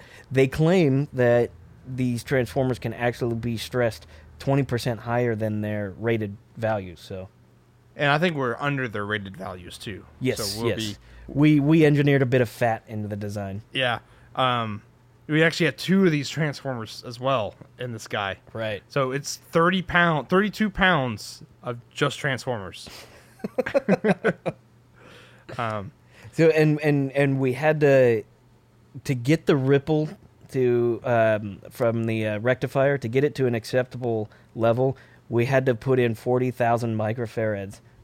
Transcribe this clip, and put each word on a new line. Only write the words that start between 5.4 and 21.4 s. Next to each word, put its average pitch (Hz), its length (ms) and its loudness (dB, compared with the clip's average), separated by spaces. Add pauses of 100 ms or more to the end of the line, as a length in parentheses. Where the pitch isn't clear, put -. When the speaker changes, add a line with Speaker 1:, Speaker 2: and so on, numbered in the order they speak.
Speaker 1:
their 104 360 -6
rated 107 400 -2 (200)
values. 104 420 -4
So. 92 300 -14 (680)
Speaker 2:
And 143 160 0
I 151 80 2
think 170 160 0
we're 127 240 -2
under 139 280 -2
their 104 180 -6
rated 101 320 -6
values, 92 420 -12
too. - 260 -12 (140)
Speaker 1:
Yes, 123 240 -2
Speaker 2:
So 104 180 -6
we'll 110 160 -2
Speaker 1:
yes. - 20 -
Speaker 2:
be 107 180 -6 (300)
Speaker 1:
We, 151 320 4
we 156 260 6
engineered 143 360 4
a 127 60 2
bit 123 140 2
of 110 80 0
fat 113 380 -2
into 107 200 -8
the 104 80 -8
design. 101 480 -8 (100)
Speaker 2:
Yeah. 123 260 -2 (360)
Um, 117 480 -2 (420)
we 156 180 2
actually 165 220 2
had 139 120 -2
two 190 280 2
of 170 60 6
these 147 180 -2
transformers 131 760 -6
as 120 140 -14
well 123 340 -2 (260)
in 123 120 -8
the 110 80 -10
sky. 98 380 -4 (160)
Speaker 1:
Right. 110 340 -6
Speaker 2:
So 131 240 -2
it's 143 240 -8 (160)
thirty 175 300 2
pound, 170 480 2
thirty-two 202 400 0
pounds 156 760 0 (180)